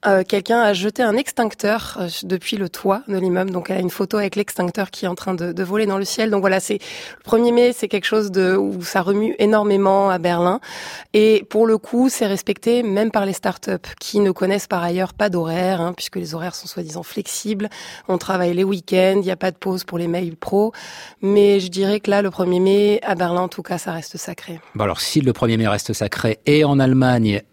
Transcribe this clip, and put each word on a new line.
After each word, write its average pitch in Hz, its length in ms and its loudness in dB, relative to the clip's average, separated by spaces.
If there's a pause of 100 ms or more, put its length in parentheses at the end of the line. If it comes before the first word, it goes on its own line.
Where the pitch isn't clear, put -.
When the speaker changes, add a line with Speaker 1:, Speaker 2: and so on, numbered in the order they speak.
Speaker 1:
euh, 190 200 4
quelqu'un 208 320 0
a 214 140 4
jeté 208 300 -2
un 214 120 2
extincteur, 220 840 -2
euh, 180 80 -4 (160)
depuis 185 340 -4
le 190 100 -4
toit 190 400 -2
de 202 100 -2
l'immeuble. 185 340 0
Donc 180 180 -6
elle 190 80 -2
a 185 40 -2
une 180 100 -2
photo 202 260 -4
avec 196 180 -2
l'extincteur 196 540 -4
qui - 160 -10
est - 40 -2
en 180 60 -4
train 185 200 -4
de, 175 160 -4
de 180 120 -4
voler 202 220 0
dans 196 140 0
le 196 60 -2
ciel. 220 260 -2
Donc 196 100 2
voilà, 190 180 2
c'est, 202 200 -4
le - 440 -16
premier 240 280 4
mai, 240 220 6
c'est 208 160 -6
quelque 202 180 -2
chose 214 240 0
de, 185 240 2
où 196 260 -2
ça 180 220 0
remue 202 340 0
énormément 202 720 4
à 185 80 0
Berlin. 175 420 2 (540)
Et 214 360 6
pour 226 180 4
le 220 100 4
coup, 247 300 2
c'est 240 180 0
respecté 208 580 0
même 214 280 0
par 202 140 0
les 196 80 -2
startups - 380 -6 (280)
qui - 220 0
ne 190 100 4
connaissent 190 360 0
par 180 140 -2
ailleurs 180 320 -2
pas 208 140 0
d'horaire, 175 540 -2
hein, 175 120 -2
puisque - 220 -12
les 165 200 -8
horaires 170 200 -10
sont - 120 -14
soi-disant 170 360 -10
flexibles. 208 680 -6 (380)
On 185 100 0
travaille 180 360 0
les 185 100 2
week-ends, 190 540 2
il 202 60 0
n'y 185 80 -2
a 180 40 -2
pas 185 160 -2
de - 60 -18
pause 185 260 -4
pour 175 140 -8
les 170 100 -4
mails 170 300 -4
pro. 208 340 0 (500)
Mais 202 380 6
je 185 80 -4
dirais 196 320 0
que 208 100 -4
là, 202 120 2
le 196 100 -2
premier 180 300 0
mai, 202 420 4
à 202 120 -2
Berlin 175 260 0
en 180 80 -2
tout - 120 -12
cas, 180 160 -6
ça 175 140 -8
reste 165 240 -10
sacré. 170 460 -14 (120)
Speaker 2:
Bon 107 120 0
alors, 90 160 -2
si - 180 0
le 127 140 2
premier 113 240 2
mai 110 100 2
reste 104 240 0
sacré 110 540 -2
et 151 180 6
en 143 160 4
Allemagne 127 640 4 (120)